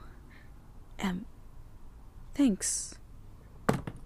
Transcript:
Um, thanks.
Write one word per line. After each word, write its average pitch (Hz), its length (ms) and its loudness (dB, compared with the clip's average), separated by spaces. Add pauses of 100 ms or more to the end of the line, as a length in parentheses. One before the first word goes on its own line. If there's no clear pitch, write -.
(1000)
Um, 190 260 0 (1120)
thanks. - 640 6 (1080)